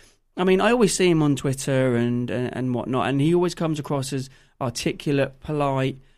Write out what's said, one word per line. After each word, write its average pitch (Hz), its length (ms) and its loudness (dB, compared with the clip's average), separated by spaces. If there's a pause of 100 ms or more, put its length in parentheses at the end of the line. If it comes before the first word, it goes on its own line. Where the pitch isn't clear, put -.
(360)
I 180 80 0
mean, 190 160 4
I 202 120 4
always 233 220 4
see 185 160 2
him 160 120 4
on 143 140 4
Twitter 131 600 0
and, 120 340 0
and, 123 260 -4
and 127 180 -2
whatnot, 117 340 -2
and 139 120 0
he 156 140 4
always 175 200 2
comes 160 240 -2
across 139 340 -4
as 131 160 -6 (320)
articulate, 139 800 -2
polite, 139 580 -2 (200)